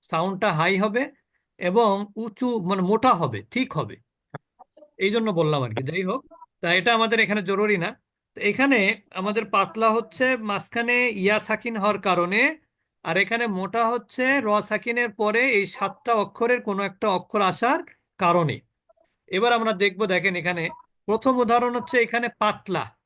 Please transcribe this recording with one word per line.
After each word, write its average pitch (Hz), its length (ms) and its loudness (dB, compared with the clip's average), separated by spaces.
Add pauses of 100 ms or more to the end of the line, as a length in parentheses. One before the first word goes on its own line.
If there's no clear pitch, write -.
(100)
সাউন্ডটা 190 420 0
হাই 170 260 2
হবে 220 340 -2 (460)
এবং 202 480 2 (100)
উঁচু, 233 440 -4
মানে, 185 220 -2
মোটা 226 320 4
হবে, 123 360 -4
ঠিক 254 220 -4
হবে, 110 240 -6 (1000)
এই 196 140 0
জন্য 220 200 0
বললাম 151 320 0
আর 120 80 -4
কি। 113 120 -6
যাই 160 200 -6
হোক, 202 240 -6 (340)
তা 170 140 0
এটা 190 200 2
আমাদের 226 260 2
এখানে 208 220 0
জরুরি 202 340 0
না। 180 240 -6 (340)
তো - 60 -14
এখানে 220 600 2 (100)
আমাদের 208 340 -4
পাতলা 214 460 2
হচ্ছে 233 460 0
মাঝখানে 233 720 -2
ইয়া 208 300 2
সাকিন 220 360 -6
হওয়ার 202 240 0
কারণে, 196 580 0 (440)
আর 165 140 -2
এখানে 226 300 0
মোটা 202 420 -2
হচ্ছে 254 520 -2
র 208 220 2
সাকিনের 233 460 -2
পরে 220 420 0
এই 202 160 2
সাতটা 196 480 -4
অক্ষরের 233 480 0
কোনো 202 200 -4
একটা 196 260 -4
অক্ষর 202 340 0
আসার 233 380 0 (380)
কারণে। 170 420 2 (680)
এবার 220 260 2
আমরা 226 200 0
দেখব, 196 340 0
দেখেন 180 300 0
এখানে 170 320 -2 (360)
প্রথম 247 340 0
উদাহরণ 240 380 2
হচ্ছে 240 220 -2
এখানে 233 300 0 (100)
পাতলা 185 680 -4